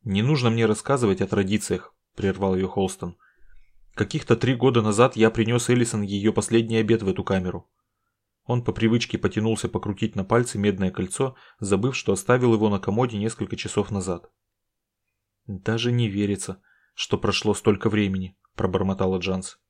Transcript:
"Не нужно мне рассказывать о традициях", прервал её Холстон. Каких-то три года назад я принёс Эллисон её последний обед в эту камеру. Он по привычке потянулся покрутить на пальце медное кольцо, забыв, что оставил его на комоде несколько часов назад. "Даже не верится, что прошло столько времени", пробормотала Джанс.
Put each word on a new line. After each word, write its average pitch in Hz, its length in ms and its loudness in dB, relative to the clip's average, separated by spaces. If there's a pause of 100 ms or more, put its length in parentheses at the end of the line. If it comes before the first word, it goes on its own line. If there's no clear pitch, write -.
"Не 101 200 0
нужно 123 280 2
мне 113 160 2
рассказывать 107 540 2
о 98 80 0
традициях", 101 680 -2 (220)
прервал 98 400 0
её 92 120 -2
Холстон. 95 480 -4 (760)
Каких-то - 420 0
три 127 180 0
года 120 280 2
назад 107 340 4
я 110 140 6
принёс 117 400 0
Эллисон 117 320 2
её 101 300 0
последний 113 440 2
обед 110 260 2
в 95 60 0
эту 92 160 -2
камеру. 90 420 -2 (800)
Он 123 180 -2
по 104 80 -2
привычке 113 460 0
потянулся 107 500 -2
покрутить 104 480 -4
на 98 80 -4
пальце 120 320 0
медное 98 340 0
кольцо, - 460 -4 (240)
забыв, 101 360 0
что - 160 -2
оставил 123 420 2
его 107 160 2
на 101 80 0
комоде 110 400 -2
несколько 107 380 -6
часов - 340 -4
назад. 92 400 -6 (1160)
"Даже 110 460 -2
не 120 160 2
верится, 98 540 -2 (320)
что - 240 -2
прошло 101 360 0
столько 98 340 0
времени", 95 480 -2 (200)
пробормотала 95 640 0
Джанс. 95 520 -6